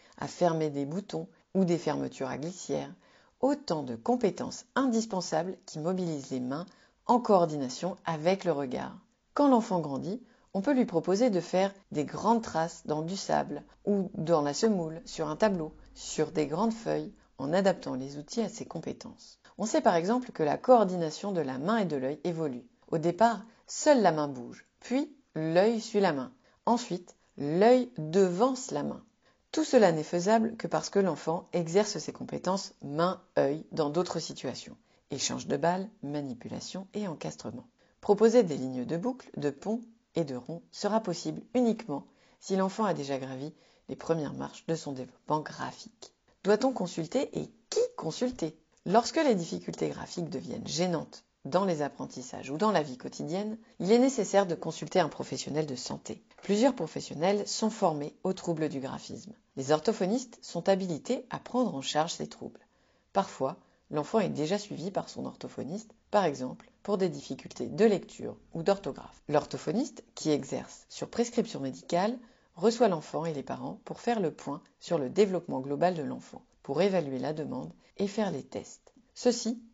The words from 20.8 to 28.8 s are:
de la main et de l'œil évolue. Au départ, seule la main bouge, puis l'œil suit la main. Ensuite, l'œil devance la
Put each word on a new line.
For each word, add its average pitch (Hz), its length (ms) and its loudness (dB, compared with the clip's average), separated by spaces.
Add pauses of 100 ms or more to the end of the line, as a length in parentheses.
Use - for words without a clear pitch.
de 175 80 0
la 131 180 -2
main 196 200 0
et 208 60 2
de 151 120 -2
l'œil 135 280 -2
évolue. 160 420 -2 (220)
Au 165 100 0
départ, 190 460 2 (220)
seule 277 360 6
la 175 100 6
main 151 140 0
bouge, 123 400 -10 (140)
puis 277 340 -2 (200)
l'œil 180 460 4
suit 208 200 0
la 185 120 4
main. 131 200 -4 (340)
Ensuite, 220 480 -2 (240)
l'œil 214 580 6
devance 185 760 2
la 147 100 -2